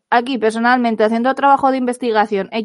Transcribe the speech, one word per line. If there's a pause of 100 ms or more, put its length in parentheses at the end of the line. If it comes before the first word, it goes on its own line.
(100)
aquí
personalmente
haciendo
trabajo
de
investigación,
A